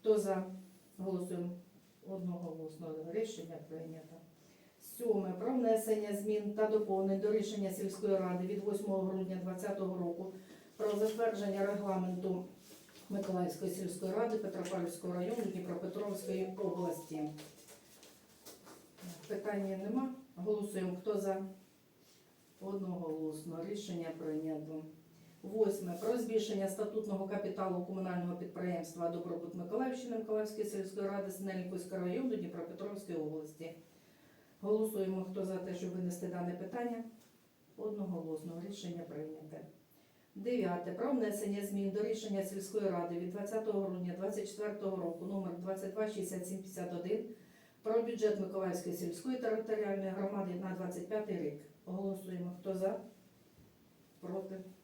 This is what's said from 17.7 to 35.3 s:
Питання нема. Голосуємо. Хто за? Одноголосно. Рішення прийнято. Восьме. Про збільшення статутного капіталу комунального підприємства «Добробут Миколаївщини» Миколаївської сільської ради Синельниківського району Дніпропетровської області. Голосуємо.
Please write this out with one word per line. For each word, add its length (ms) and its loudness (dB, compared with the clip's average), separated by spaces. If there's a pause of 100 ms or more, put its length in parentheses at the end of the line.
Питання 480 0
нема. 380 0 (220)
Голосуємо. 640 0
Хто 200 2
за? 240 2 (1160)
Одноголосно. 1080 -2
Рішення 400 -4 (100)
прийнято. 680 -2 (580)
Восьме. 500 2
Про 260 2
збільшення 500 2
статутного 600 0
капіталу 560 0
комунального 520 0
підприємства 720 -2
«Добробут 460 -2
Миколаївщини» 640 0
Миколаївської 480 0
сільської 420 -2
ради 220 -2
Синельниківського 720 -2
району 320 2
Дніпропетровської 840 -4
області. 560 -6 (840)
Голосуємо. 720 2